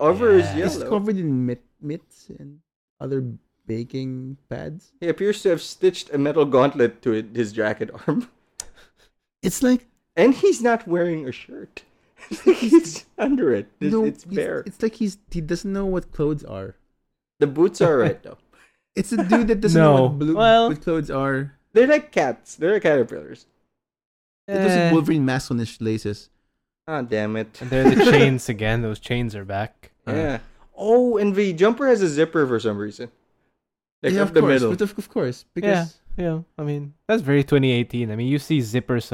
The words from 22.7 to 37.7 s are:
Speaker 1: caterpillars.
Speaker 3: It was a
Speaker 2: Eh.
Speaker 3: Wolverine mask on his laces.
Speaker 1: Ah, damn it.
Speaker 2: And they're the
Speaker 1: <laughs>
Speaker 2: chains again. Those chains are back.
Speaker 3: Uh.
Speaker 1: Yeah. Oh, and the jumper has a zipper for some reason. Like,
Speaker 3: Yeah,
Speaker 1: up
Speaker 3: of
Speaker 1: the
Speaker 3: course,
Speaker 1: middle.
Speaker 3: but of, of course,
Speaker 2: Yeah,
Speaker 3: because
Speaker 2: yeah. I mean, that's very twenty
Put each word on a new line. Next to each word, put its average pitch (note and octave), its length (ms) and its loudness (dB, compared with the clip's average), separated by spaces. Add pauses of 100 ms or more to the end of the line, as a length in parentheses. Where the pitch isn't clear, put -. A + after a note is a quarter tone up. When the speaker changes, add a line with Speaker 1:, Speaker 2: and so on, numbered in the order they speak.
Speaker 1:
caterpillars. A#2+ 680 -2 (1000)
Speaker 3:
It G3 60 -6
was F#3+ 180 2
a F3+ 160 2
Speaker 2:
Eh. E3 60 4
Speaker 3:
Wolverine D#3 320 2
mask C3 260 -2
on A#2+ 60 -2
his A#2 240 -8
laces. A2 480 -6 (580)
Speaker 1:
Ah, D#3 140 -6
damn A2 340 -4
it. A2 240 -8
Speaker 2:
And B2+ 120 -10
they're C3 180 4
the - 160 4
Speaker 1:
<laughs> B3 60 6
Speaker 2:
chains C3+ 380 4
again. A2 340 -2
Those G#2+ 160 -6
chains A#2+ 360 -4
are G2+ 100 -12
back. G2 460 -8 (160)
Speaker 3:
Uh. A#2+ 60 -6
Speaker 1:
Yeah. D3 240 -2 (400)
Oh, A#3 400 2
and G3+ 180 0
the G3 180 0
jumper A#3 340 2
has A#3+ 140 4
a F#3 60 2
zipper D#3 380 0
for B2 140 0
some G#2 180 -2
reason. G#2 320 -10 (920)
Like, F3+ 100 2
Speaker 3:
Yeah, G3 80 0
Speaker 1:
up - 80 2
Speaker 3:
of E3 60 -10
Speaker 1:
the D#3+ 60 8
Speaker 3:
course, C#3+ 120 4
Speaker 1:
middle. B2+ 180 2
Speaker 3:
but F#3 100 -4
of, G3+ 160 -4
of - 120 -14
course, C3+ 360 -6
Speaker 2:
Yeah, - 100 -20
Speaker 3:
because F3 440 -2 (180)
Speaker 2:
yeah. E3 220 -4 (200)
I D#3 40 -8
mean, D3 300 -8 (140)
that's A3+ 160 0
very C#3 200 2
twenty C3+ 280 2